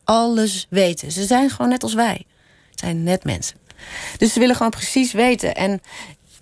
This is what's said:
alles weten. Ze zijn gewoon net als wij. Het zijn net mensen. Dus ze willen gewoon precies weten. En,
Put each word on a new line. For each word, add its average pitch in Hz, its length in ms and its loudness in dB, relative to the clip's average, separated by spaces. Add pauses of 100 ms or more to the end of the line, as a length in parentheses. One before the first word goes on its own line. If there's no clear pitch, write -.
alles 220 640 2
weten. 175 420 0
Ze 185 120 -4
zijn 254 260 4
gewoon 247 200 -2
net 254 120 0
als 226 120 -4
wij. 220 320 0 (440)
Het - 100 -16
zijn 165 220 -2
net 180 220 0
mensen. - 320 -6 (600)
Dus 220 160 2
ze - 80 -2
willen 247 160 4
gewoon 226 140 0
precies - 420 -2
weten. 233 420 2
En, 196 260 -2 (600)